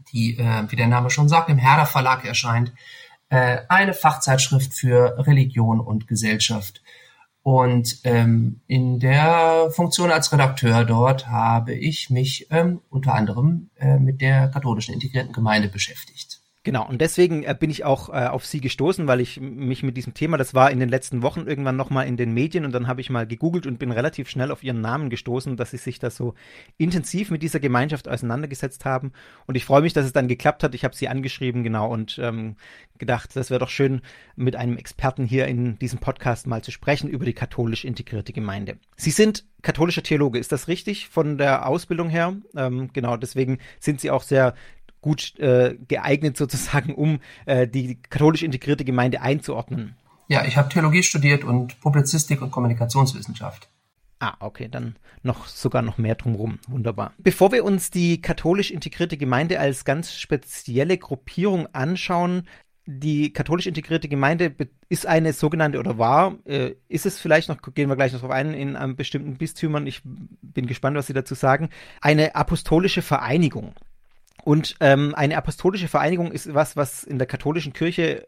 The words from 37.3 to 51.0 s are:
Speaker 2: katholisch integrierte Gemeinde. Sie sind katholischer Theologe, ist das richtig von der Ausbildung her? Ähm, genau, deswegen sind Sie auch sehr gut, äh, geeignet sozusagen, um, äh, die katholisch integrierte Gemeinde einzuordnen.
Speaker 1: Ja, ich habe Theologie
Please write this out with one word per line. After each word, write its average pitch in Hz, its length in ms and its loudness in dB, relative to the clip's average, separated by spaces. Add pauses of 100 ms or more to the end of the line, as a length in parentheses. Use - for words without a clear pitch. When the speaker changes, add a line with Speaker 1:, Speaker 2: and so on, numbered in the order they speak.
Speaker 2:
katholisch 117 540 -6
integrierte 113 480 -8
Gemeinde. 101 420 -6 (220)
Sie 156 140 -2
sind 214 340 4 (160)
katholischer 165 400 0
Theologe, 139 360 2
ist - 140 -4
das 139 160 -6
richtig 180 400 -6
von 151 300 0
der 135 280 2
Ausbildung 170 440 -2
her? 170 240 0 (200)
Ähm, 131 380 -4
genau, 120 240 -2
deswegen 127 440 -4 (180)
sind 147 240 -4
Sie 139 80 -2
auch 135 120 0
sehr 131 300 4 (500)
gut, - 360 -4
äh, 123 400 4 (100)
geeignet 143 480 0
sozusagen, 139 580 -2
um, 151 260 0 (260)
äh, 127 200 2
die 123 360 -6
katholisch 156 400 4
integrierte 143 420 -2
Gemeinde 127 380 0
einzuordnen. 123 720 -4 (320)
Speaker 1:
Ja, 147 160 2
ich 147 140 2
habe 135 100 4
Theologie 160 340 4